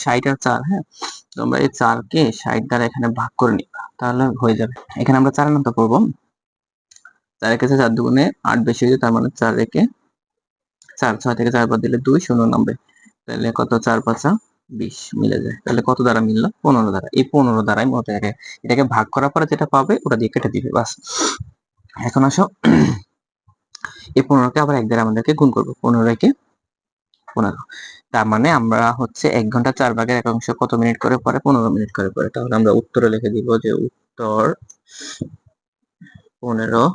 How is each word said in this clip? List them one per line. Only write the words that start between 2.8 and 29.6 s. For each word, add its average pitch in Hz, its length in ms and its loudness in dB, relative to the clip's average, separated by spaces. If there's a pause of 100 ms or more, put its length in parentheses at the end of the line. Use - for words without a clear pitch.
এখানে 117 300 -4
ভাগ 117 200 -6
করে 120 180 2
নিবা, - 280 -6 (160)
তাহলে 123 260 -2 (160)
হয়ে 113 180 2
যাবে। 113 180 -4 (240)
এখানে 131 200 2
আমরা 135 120 4
চারের 147 220 0
নামটা 139 220 0
পড়বো, 113 220 2 (1400)
চার 107 100 0
একে 120 160 2
চার 135 260 4
দুগুণে 123 320 2 (180)
আট - 220 2
বেশি 117 160 0
হয়ে 123 120 4
যায়, 131 100 0
তার 117 100 2
মানে 117 140 0 (100)
চার 113 220 0
একে 120 220 0 (1160)
চার, 120 220 0
ছয় 120 180 -2
থেকে 117 140 0
চার 120 160 2
বাদ 117 140 0
দিলে 120 240 -2
দুই, 139 160 4
শূন্য 120 260 0
নামবে। 113 260 0 (480)
তাহলে 117 320 -6
কত? 123 180 -2 (120)
চার 117 180 0
পাঁচা 117 280 -2 (400)
বিশ - 280 -8 (180)
মিলে 110 260 0
যায়। 113 200 -8
তাহলে 123 220 -2
কত 127 180 0
দ্বারা 117 200 2
মিললো? 110 260 0 (140)
পনেরো 120 300 2
দ্বারা। 95 220 -6
এই 135 160 2
পনেরো 123 340 2
দ্বারাই 107 260 0
মতো 123 220 -4
এটাকে, 104 200 -4 (300)
এটাকে 123 280 2
ভাগ 110 220 0
করার 135 200 0
পরে 160 140 0
যেটা 151 280 -2
পাবে 143 280 2
ওটা - 160 0
দিয়ে 110 140 -2
কেটে - 180 -2
দিবে, - 240 -6
বাস। - 160 0 (1080)
এখন 120 280 0
আসো, 143 200 4 (1700)
এই 131 100 4
পনেরো 127 260 4
কে 151 100 0
আবার 143 140 0
এক 120 120 0
দ্বারা 117 160 2
আমাদেরকে 113 300 0
গুণ 151 180 4
করবো, 113 280 -2
পনেরো 117 320 2
একে 117 180 2 (1000)
পনেরো। - 340 -4 (480)
তার 110 180 0
মানে 107 240 2
আমরা 117 360 2 (100)
হচ্ছে - 280 -6 (120)
এক 113 140 0
ঘন্টা 123 220 0